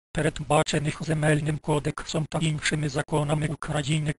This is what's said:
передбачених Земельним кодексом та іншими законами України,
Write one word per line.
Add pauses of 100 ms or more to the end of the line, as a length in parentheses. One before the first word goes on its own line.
(120)
передбачених
Земельним
кодексом
та
іншими
законами
України,